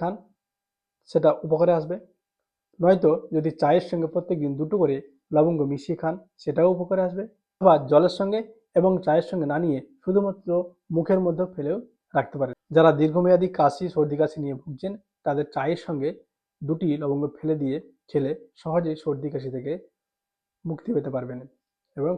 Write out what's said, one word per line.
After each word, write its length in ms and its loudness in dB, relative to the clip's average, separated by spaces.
খান, 140 -4
সেটা 200 4
উপকারে 300 2
আসবে। 240 -2
নয়তো 300 6
যদি 180 0
চায়ের 280 4
সঙ্গে 200 -2
প্রত্যেকদিন 480 -2
দুটো 220 -2
করে 180 2
লবঙ্গ 340 4
মিশিয়ে 340 -6
খান, 140 -4
সেটাও 360 0
উপকারে 280 -2
আসবে। 220 -6
আবার 260 8
জলের 320 4
সঙ্গে 220 -2
এবং 160 4
চায়ের 260 2
সঙ্গে 180 -4
না 120 -2
নিয়ে 200 0
শুধুমাত্র 480 -2
মুখের 300 0
মধ্যে 320 -2
ফেলেও 260 -4
রাখতে 240 -2
পারেন। 160 -4
যারা 220 6
দীর্ঘমেয়াদী 560 2
কাশি, 400 0
সর্দি 280 -2
কাশি 240 -2
নিয়ে 200 -6
ভুগছেন, 320 -10
তাদের 300 -2
চায়ের 340 -4
সঙ্গে 220 -4
দুটি 340 -2
লবঙ্গ 280 -2
ফেলে 200 -4
দিয়ে 220 -2
খেলে 220 -2
সহজেই 400 -2
সর্দি 340 -6
কাশি 200 -8
থেকে 220 -8
মুক্তি 280 -8
পেতে 180 -4
পারবেন 280 -8
এবং 220 -2